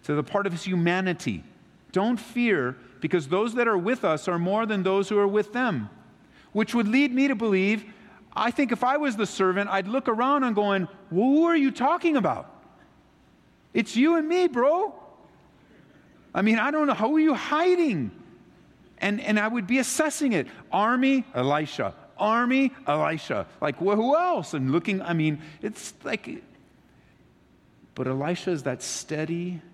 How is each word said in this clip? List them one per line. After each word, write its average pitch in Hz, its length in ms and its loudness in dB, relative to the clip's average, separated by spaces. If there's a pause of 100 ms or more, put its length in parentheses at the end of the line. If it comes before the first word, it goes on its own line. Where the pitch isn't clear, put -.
to 147 100 -2
the 147 80 0
part 202 240 -2
of 180 60 -2
his 170 120 -8
humanity. 175 760 -2 (480)
"Don't 226 300 0
fear, 180 560 0 (240)
because 160 280 -2
those 214 260 0
that 240 120 2
are 214 120 2
with 214 260 -2
us 160 240 0
are 175 100 0
more 202 280 0
than 208 160 -2
those 190 260 0
who 208 80 0
are 202 100 4
with 208 280 0
them." 190 340 -2 (640)
Which 214 220 -2
would 233 120 2
lead 254 280 2
me 269 140 2
to 269 60 0
believe, 208 520 0 (500)
I 233 140 0
think 262 200 0
if 247 140 -2
I 269 140 2
was 277 180 -2
the 214 80 0
servant, 190 460 0
I'd 196 180 -2
look 247 180 -2
around 262 380 2
and 233 100 -2
going, 196 320 2 (240)
"Well, 208 200 2
who 311 140 4
are 339 120 4
you 277 140 4
talking 311 480 0
about? 143 440 -2 (1080)
It's 220 240 -2
you 320 200 4
and 311 120 0
me, 359 200 2
bro. 285 460 2 (1400)
I 180 80 0
mean, 220 160 4
I 247 120 0
don't 302 180 0
know. 226 60 2
Who 247 220 2
are 311 40 4
you 311 120 4
hiding?" 302 800 0 (920)
And, 208 200 0
and 208 180 2
I 214 80 0
would 226 180 -2
be 247 120 2
assessing 285 560 0
it. 143 120 0 (240)
Army, 247 540 2 (100)
Elisha. 139 600 -2 (240)
Army, 247 520 2 (160)
Elisha. 151 600 -2 (120)
Like, 147 200 -2
wh-, 196 180 2
who 247 180 2
else? 330 380 0
And 135 200 -2
looking, 190 280 0
I 170 140 -4
mean, 156 260 0 (220)
it's - 320 -10 (100)
like, - 380 -8 (1500)
but 127 120 -6
Elisha 147 440 -4
is 147 140 -4
that 127 180 -4
steady. 165 800 -6 (120)